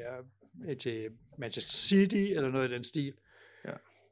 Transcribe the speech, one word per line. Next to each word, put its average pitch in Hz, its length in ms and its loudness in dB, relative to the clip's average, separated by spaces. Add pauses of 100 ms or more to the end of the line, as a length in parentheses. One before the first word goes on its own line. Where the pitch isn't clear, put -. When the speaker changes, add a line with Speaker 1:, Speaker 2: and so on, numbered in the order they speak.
(680)
Speaker 1:
øh, 139 100 -4
til 110 320 -4 (280)
Manchester - 360 -6
City, 196 420 6
eller 196 340 2
noget 131 200 2
i 123 40 -4
den 123 100 -4
stil. 139 300 -4 (520)
Speaker 2:
Ja. - 60 -8 (400)